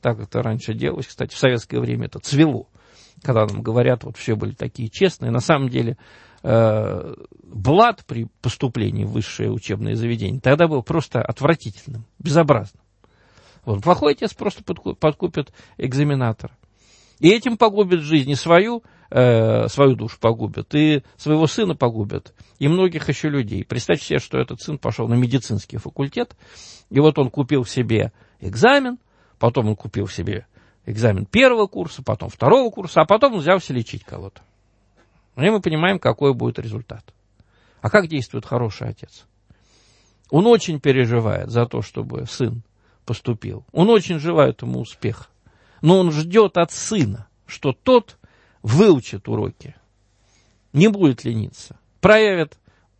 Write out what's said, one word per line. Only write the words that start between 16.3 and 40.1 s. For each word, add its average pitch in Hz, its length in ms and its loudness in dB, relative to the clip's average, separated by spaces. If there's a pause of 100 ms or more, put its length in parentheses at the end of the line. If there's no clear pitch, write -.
И 156 80 6
этим 233 280 2
погубит 196 440 2
жизнь 147 300 0
и 143 40 0
свою, 196 480 2 (280)
э, 113 580 4
свою 139 260 4
душу 113 240 -10
погубит, 113 560 -4
и 151 300 2 (120)
своего 156 300 0
сына 180 300 -2
погубит, 110 580 -4 (240)
и 135 80 -2
многих 170 420 0
ещё 156 200 -4
людей. 104 360 -4
Представьте 139 400 -4
себе, 147 140 -2
что - 200 -6
этот 127 220 -6
сын 147 180 -10
пошёл 113 280 -6
на 117 80 0
медицинский 120 640 -2
факультет, 139 580 -8 (560)
и 131 80 2
вот 151 220 4
он 131 100 2
купил 135 340 -2
себе 110 460 -2 (300)
экзамен, 247 580 2 (400)
потом 117 300 2
он 104 80 0
купил 98 320 -8
себе 101 380 -8 (380)
экзамен 107 420 0
первого 240 420 2
курса, 165 340 -12
потом - 260 -6
второго 226 420 4
курса, 170 320 0
а - 20 6
потом 226 300 2
он 185 60 -4
взялся 165 320 0
лечить 117 300 -6
кого-то. - 380 -16 (960)
И 147 120 0
мы 214 120 0
понимаем, 175 380 0
какой 131 360 0
будет 120 240 -4
результат. 110 460 -12 (760)
А - 80 -4
как 196 200 2
действует 131 380 -6
хороший 117 420 -4
отец? - 380 -18 (1040)